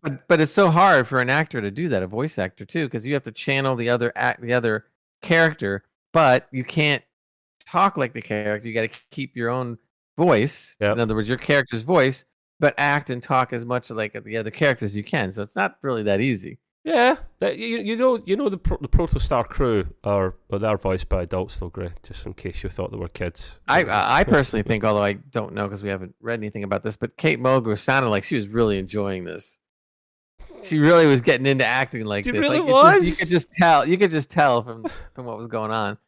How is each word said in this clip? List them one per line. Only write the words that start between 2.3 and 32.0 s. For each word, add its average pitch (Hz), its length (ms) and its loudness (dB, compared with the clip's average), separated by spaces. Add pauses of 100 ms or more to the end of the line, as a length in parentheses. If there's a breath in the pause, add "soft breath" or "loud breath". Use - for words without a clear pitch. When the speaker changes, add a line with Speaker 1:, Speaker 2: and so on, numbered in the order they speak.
Speaker 1:
actor 95 280 -6
too, 160 220 -4
'cause 113 160 -8
you 139 100 -4
have 135 100 -2
to 113 80 -14
channel 135 440 -2
the 117 140 -2
other 120 260 0
act, 120 260 -2
the 120 120 -2
other 113 320 0 (360)
character, 156 640 0 (300)
but 135 360 4
you 127 140 -6
can't 151 380 0 (640)
talk 190 320 2
like 127 160 -2
the 120 80 -10
character. 107 460 -4
You 110 60 -10
gotta 110 160 -2 (200)
keep - 260 -10
your 117 140 -4
own 123 260 -6 (400)
voice. 147 640 2
Speaker 2:
Yep. 104 140 2
Speaker 1:
In 117 60 -2
other 110 140 0
words, 107 140 -2
your 123 100 -2
character's 131 440 0
voice, 135 420 2 (360)
but 147 180 2
act 143 320 0
and 123 120 -6
talk 127 320 0
as 120 100 -6
much 123 260 -6
like 110 220 -6 (120)
the 107 120 -8
other 110 140 -4
characters 113 460 0
you 104 60 -6
can. 104 300 -4
So 104 100 -10
it's - 140 -10
not 190 260 -4
really 123 220 -4
that 101 160 0
easy. 110 380 -2 (260)
Speaker 2:
Yeah, 269 320 2 (240)
that, 196 160 -2
you, 226 220 -6
you 214 180 -4
know, 247 300 0
you 190 100 0
know 285 140 -2
the 190 80 -8
Pro-, - 200 -2
the 139 100 -10
Protostar 135 600 0
crew 113 380 0 (180)
are, 98 300 0 (160)
well, 101 100 -4
they're 107 160 0
voiced 95 320 -4
by 92 140 -2
adults 92 360 -6
though, 90 120 -8
Gray, 90 220 -10 (100)
just - 240 -16
in 90 80 -12
case - 280 -10
you 95 60 -8
thought 92 220 -8
they 104 80 -12
were 90 100 -8
kids. - 580 -10
Speaker 1:
I, 160 180 2
I, 107 360 0
I 151 40 4
personally 135 400 2
think, 110 200 -2
although 104 180 2
I 101 120 0
don't - 400 -10
know 104 120 -4
'cause 98 160 -10
we 104 60 -8
haven't 92 320 -8
read 117 200 -6
anything 104 220 -10
about 98 220 -4
this, 107 100 -6
but - 220 -10
Kate 156 240 -2
Mulgrew 123 380 2
sounded 131 320 0
like 98 140 0
she 151 120 -4
was 104 120 -4
really 107 300 0
enjoying 95 460 -6
this. 87 360 -14 (1000)
She 156 160 -2
really 160 280 8
was 135 160 6
getting 131 240 2
into 135 180 2
acting 120 420 -2